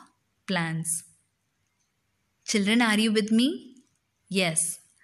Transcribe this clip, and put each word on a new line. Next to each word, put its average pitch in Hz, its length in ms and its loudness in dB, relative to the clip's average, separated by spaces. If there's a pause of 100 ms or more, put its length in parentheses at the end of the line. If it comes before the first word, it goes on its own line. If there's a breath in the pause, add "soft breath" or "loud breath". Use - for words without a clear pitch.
(460)
plants. 165 580 -4 (1400)
Children, 214 340 2
are 214 180 2
you 220 140 2
with 214 180 0
me? 254 440 0 (540)
Yes. 180 500 -2 (260 soft breath)